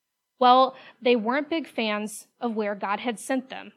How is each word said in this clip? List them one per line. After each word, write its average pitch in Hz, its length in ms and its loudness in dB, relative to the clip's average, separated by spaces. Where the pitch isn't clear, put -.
Well, 254 360 6
they 247 140 4
weren't 247 340 -2
big 320 180 -4
fans 214 600 -6
of 233 160 -6
where 208 200 -4
God 202 240 -4
had 226 200 -6
sent 262 300 -6
them. 196 280 -16